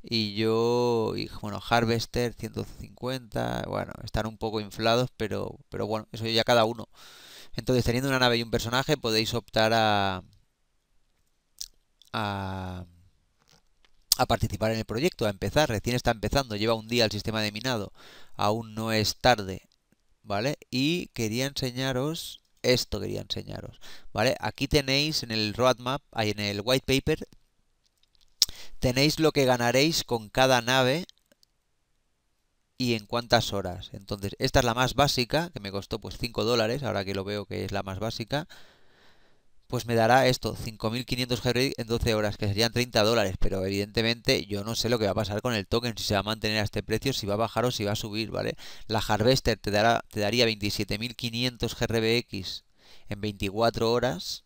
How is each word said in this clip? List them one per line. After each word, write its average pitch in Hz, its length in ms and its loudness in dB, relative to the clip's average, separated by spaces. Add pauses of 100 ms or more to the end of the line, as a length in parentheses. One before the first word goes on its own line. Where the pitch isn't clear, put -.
Y 107 320 -2
yo, 113 800 2
y, 104 140 -6 (120)
bueno, 101 240 -8
Harvester, 117 680 2
ciento 107 320 -8
cincuenta, 120 1040 -8
bueno, 98 240 -6 (100)
están 110 240 -4
un 110 100 -10
poco 110 220 -4
inflados, 113 560 0
pero, 98 420 -6 (120)
pero 104 180 -4
bueno, 110 240 -4
eso 113 140 -8
ya 113 180 2
cada 117 220 6
uno. 113 240 -6 (640)
Entonces, 120 320 2
teniendo 127 240 0
una 131 100 2
nave 123 160 4
y 117 80 0
un 113 80 -4
personaje, 123 460 0
podéis 110 360 0
optar 110 400 2
a, 101 520 2 (1900)
a, 95 760 -6 (1300)
a 127 80 4
participar 110 480 -2
en 113 60 -2
el 107 60 -4
proyecto, 123 400 -2
a 107 40 2
empezar. 110 400 0
Recién 120 260 -2
está 123 160 2
empezando, 110 460 0
lleva 110 160 2
un 110 160 -4
día 117 160 4
el 107 60 0
sistema 107 300 -4
de 104 120 -2
minado, 107 400 -4 (400)
aún 107 420 -2
no 110 160 -2
es 107 300 2
tarde, 104 480 4 (520)
¿vale? 107 360 -2 (120)
Y 147 440 0
quería 117 320 -2
enseñaros, 135 960 -4 (200)
esto 117 380 2
quería 101 220 -4
enseñaros, 98 580 -10 (320)
¿vale? 110 300 2
Aquí 127 260 -4
tenéis 143 560 0
en 120 80 -8
el 107 220 0
roadmap, 123 580 0
ahí 107 200 0
en 104 100 -4
el 101 200 -2
white 131 240 0
paper, 135 440 0 (1500)
tenéis 139 400 4
lo 156 120 4
que 139 140 4
ganaréis 127 580 4
con 110 260 -4
cada 131 320 6
nave 131 440 2 (1700)
y 123 160 0
en 107 140 -4
cuántas 120 460 0
horas. 95 400 -6
Entonces, 98 440 -8
esta 131 220 2
es 135 60 4
la 117 100 2
más 123 180 0
básica, 143 580 2
que - 80 -12
me 101 120 -10
costó, - 280 -6
pues, - 200 -12
cinco 117 240 -2
dólares, 117 400 2
ahora 101 200 -2
que 98 120 -4
lo 95 80 -4
veo 101 220 -6
que 98 200 -6
es 95 60 -6
la 98 120 -4
más 95 160 -6
básica, 120 480 -4 (1200)
pues 110 200 -6
me 117 80 0
dará 120 320 6
esto, 117 280 0
cinco 110 360 -6
mil 123 140 -6
quinientos 123 360 -2
G 127 80 0
R 127 280 2
en 117 100 -6
doce 113 260 0
horas, 107 240 0
que 107 100 -2
serían 107 260 0
treinta 120 300 2
dólares, 104 360 2
pero 95 260 2
evidentemente 110 800 0
yo 101 180 -6
no 110 120 -6
sé - 140 -2
lo 120 100 0
que 107 60 0
va 95 60 2
a 95 40 -2
pasar 104 260 -2
con 123 140 -2
el 98 120 -2
token, 117 300 -2
si - 60 -6
se - 100 0
va 98 60 4
a 98 40 -2
mantener 107 360 -2
a 104 40 0
este 104 200 -2
precio, 110 300 -2
si - 120 -4
va 98 100 0
a - 20 -2
bajar 113 280 0
o 123 60 2
si 107 140 -2
va 104 80 0
a - 20 0
subir, 107 340 -6
¿vale? 95 260 -4 (320)
La 110 120 0
Harvester 113 580 2
te - 140 -6
dará, 110 400 4
te 104 80 -6
daría 113 260 4
veintisiete 104 540 -2
mil 120 160 -8
quinientos 120 600 -4
G - 100 -2
R 113 160 0
B 113 160 4
X - 480 -6 (420)
en 101 140 -8
veinticuatro 107 680 0
horas 123 540 -2